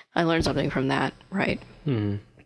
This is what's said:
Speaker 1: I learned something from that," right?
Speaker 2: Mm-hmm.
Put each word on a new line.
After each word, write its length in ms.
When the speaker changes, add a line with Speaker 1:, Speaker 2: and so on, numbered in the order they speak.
Speaker 1:
I 80
learned 220
something 260
from 160
that," 260
right? 300
Speaker 2:
Mm-hmm. 300